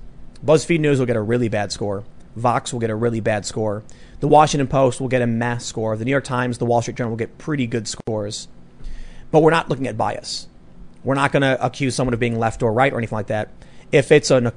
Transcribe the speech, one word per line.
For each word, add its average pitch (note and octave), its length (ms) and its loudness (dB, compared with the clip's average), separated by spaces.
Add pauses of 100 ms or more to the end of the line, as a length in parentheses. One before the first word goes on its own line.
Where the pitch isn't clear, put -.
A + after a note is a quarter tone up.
(460)
BuzzFeed D#3 360 4
News C#3+ 180 4
will C3 60 2
get A#2+ 100 0
a A2 60 0
really A#2 260 0
bad G#2 240 -2
score. G2+ 320 -6 (320)
Vox A#2+ 380 0
will A#2+ 80 -4
get A#2 80 0
a G#2+ 60 -2
really A2+ 260 0
bad G#2+ 240 0
score. G#2+ 380 -4 (360)
The C#3+ 80 0
Washington D3 400 6
Post C3+ 320 2
will C3+ 80 -4
get B2 140 0
a A#2+ 60 0
mass A#2+ 380 -2
score. A2 300 -4
The G#2+ 100 -6
New B2+ 60 0
York C#3 140 0
Times, B2 320 -2
the B2 80 -2
Wall A#2+ 160 2
Street A2+ 160 -6
Journal A#2+ 140 -4
will A#2 60 -6
get A2 200 -6
pretty C#3+ 300 -2
good A2+ 200 -4
scores. G#2+ 600 -6 (840)
But D#3 100 6
we're D#3 100 8
not E3 180 2
looking C3 180 -2
at A2 100 -6
bias. A2 500 -4 (560)
We're C3 120 0
not C#3 160 2
gonna C3+ 300 2
accuse B2+ 340 -2
someone B2+ 180 0
of A2+ 60 0
being A#2 200 0
left A2+ 240 -2
or A2 100 2
right C3 180 4
or - 60 -4
anything A#2 180 -4
like G#2 120 -6
that. G#2+ 220 -4 (420)
If D3 200 6
it's D3+ 200 6
an, A#2+ 260 4